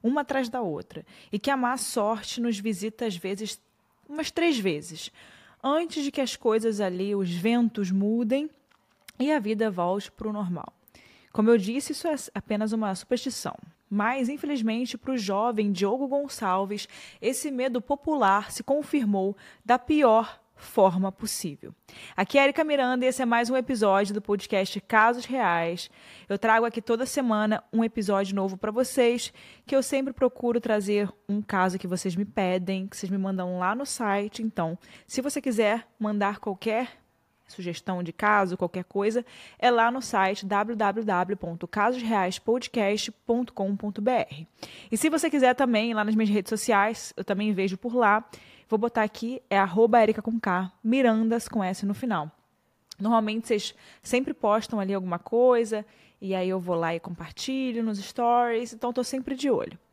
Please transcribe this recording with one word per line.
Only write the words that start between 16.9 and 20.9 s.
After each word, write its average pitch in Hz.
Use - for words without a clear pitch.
esse 262
medo 247
popular 233
se -
confirmou 214
da 247
pior 247
forma 190